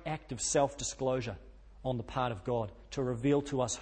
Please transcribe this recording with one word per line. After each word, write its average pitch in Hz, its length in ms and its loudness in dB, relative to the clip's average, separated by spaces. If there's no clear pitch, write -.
act 156 260 -6
of 123 80 -6
self-disclosure 131 960 0
on 127 140 0
the 113 60 -4
part 127 280 -2
of 104 140 -8
God 117 260 0
to 139 120 -2
reveal 127 400 4
to 143 180 0
us 120 200 0